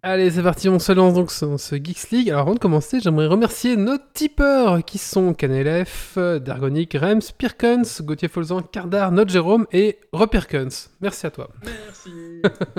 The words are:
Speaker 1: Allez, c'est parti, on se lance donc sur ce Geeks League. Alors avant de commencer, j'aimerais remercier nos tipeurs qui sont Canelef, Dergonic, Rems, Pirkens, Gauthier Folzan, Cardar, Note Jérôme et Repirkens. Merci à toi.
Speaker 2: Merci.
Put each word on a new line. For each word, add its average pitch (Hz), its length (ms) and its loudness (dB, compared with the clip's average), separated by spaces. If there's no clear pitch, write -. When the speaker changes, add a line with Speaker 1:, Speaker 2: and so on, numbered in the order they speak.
Speaker 1:
Allez, 185 220 2
c'est 175 100 0
parti, 180 280 2
on 180 100 4
se 190 140 2
lance 185 220 6
donc 180 160 0
sur 147 280 -4
ce - 160 -8
Geeks 151 360 -10
League. 233 180 2
Alors 143 140 2
avant 175 100 2
de 240 60 -2
commencer, 170 420 0
j'aimerais 156 260 2
remercier 226 480 2
nos 226 220 0
tipeurs 269 720 2
qui - 140 -12
sont 185 340 0
Canelef, 151 840 -2
Dergonic, 143 800 -2
Rems, 202 220 2
Pirkens, 240 680 0
Gauthier 151 260 -4
Folzan, 175 320 -4
Cardar, 185 500 -2
Note 202 180 4
Jérôme 185 440 2
et 202 260 2
Repirkens. 160 760 -2
Merci 190 260 -6
à - 40 -6
toi. - 180 -14
Speaker 2:
Merci. 180 800 -16